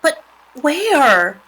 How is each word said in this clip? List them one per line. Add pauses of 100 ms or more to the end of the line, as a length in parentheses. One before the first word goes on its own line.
But (380)
where?